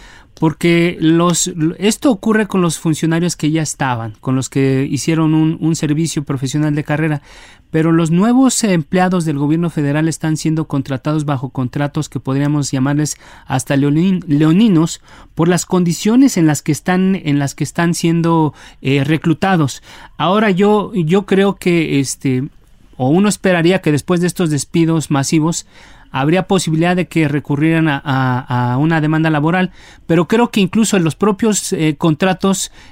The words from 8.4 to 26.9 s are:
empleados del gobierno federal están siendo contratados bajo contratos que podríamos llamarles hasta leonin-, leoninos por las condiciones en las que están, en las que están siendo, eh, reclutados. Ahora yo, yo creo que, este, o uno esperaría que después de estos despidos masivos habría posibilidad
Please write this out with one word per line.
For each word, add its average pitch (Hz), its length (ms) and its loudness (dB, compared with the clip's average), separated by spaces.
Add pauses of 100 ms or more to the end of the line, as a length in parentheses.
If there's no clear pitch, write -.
empleados 180 640 0
del 156 120 -2
gobierno 160 320 0
federal 151 380 0
están 156 300 -2
siendo 156 320 -2
contratados 147 560 -4
bajo 135 260 -4
contratos 143 580 -4
que 127 120 -8
podríamos 143 500 -2
llamarles 139 460 -2 (300)
hasta 135 280 -4
leonin-, 160 540 0
leoninos 160 720 2 (320)
por 165 140 0
las 175 180 0
condiciones 196 680 2
en 165 100 4
las 147 160 0
que - 80 -2
están, 185 460 0
en 143 240 -2
las 139 160 -4
que 151 80 -4
están 170 300 -2
siendo, 165 600 2 (260)
eh, 139 220 0
reclutados. 160 800 0 (340)
Ahora 202 340 0
yo, 202 440 2
yo 185 320 0
creo 196 300 2
que, 156 420 0
este, 131 460 -2 (520)
o 127 120 -2
uno 190 200 4
esperaría 185 540 2
que 160 80 0
después 170 300 0
de 180 80 0
estos 170 220 -2
despidos 160 600 0
masivos 151 560 0 (440)
habría 160 360 0
posibilidad 175 500 0